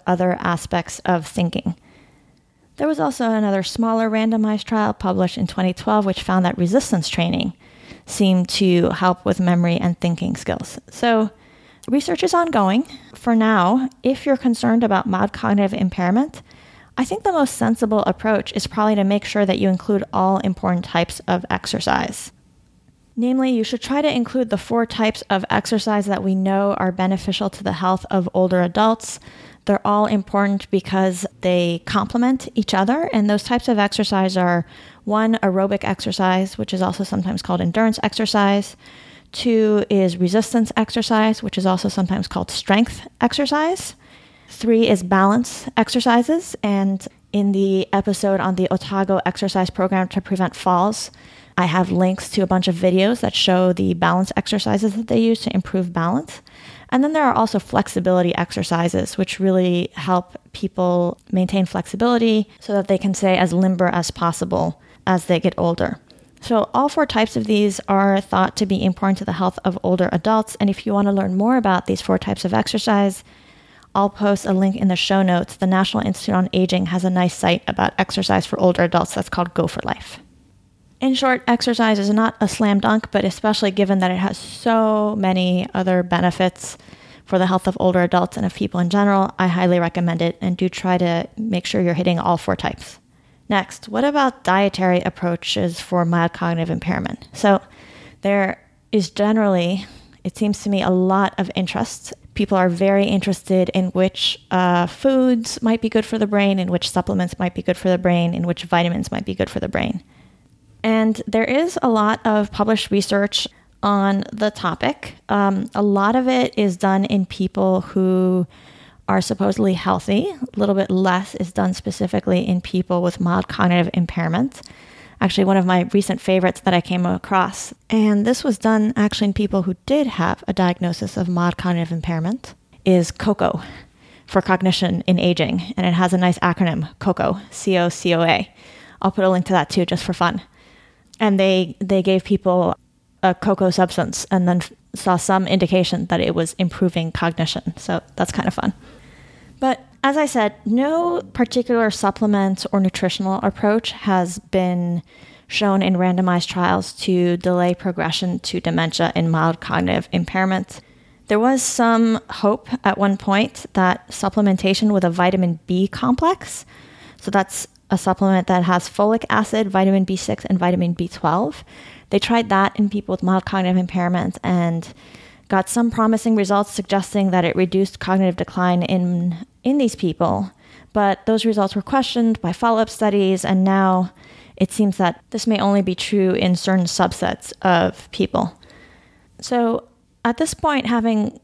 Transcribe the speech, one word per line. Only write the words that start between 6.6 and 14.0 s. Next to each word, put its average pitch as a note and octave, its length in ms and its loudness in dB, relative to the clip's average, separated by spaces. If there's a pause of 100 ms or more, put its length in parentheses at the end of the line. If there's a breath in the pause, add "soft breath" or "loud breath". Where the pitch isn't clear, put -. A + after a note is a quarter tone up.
training F3 460 -2 (500 loud breath)
seemed F#3 440 2
to F3+ 420 2
help F3+ 340 0
with - 160 0
memory F3 380 2
and F3 200 -2
thinking - 380 -2
skills. - 420 -8 (120)
So A3 400 0 (580 loud breath)
research D4 340 0
is F#4 120 2
ongoing. C4 520 2 (280 loud breath)
For A#3 200 -2
now, A3 540 4 (160)